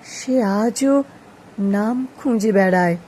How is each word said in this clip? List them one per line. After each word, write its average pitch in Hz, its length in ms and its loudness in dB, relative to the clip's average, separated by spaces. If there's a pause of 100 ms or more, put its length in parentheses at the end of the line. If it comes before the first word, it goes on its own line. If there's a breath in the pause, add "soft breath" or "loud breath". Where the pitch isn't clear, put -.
সে 254 380 -2
আজও 240 600 0 (560)
নাম 214 480 -2 (100)
খুঁজে 220 340 0
বেড়ায় 185 460 2 (100)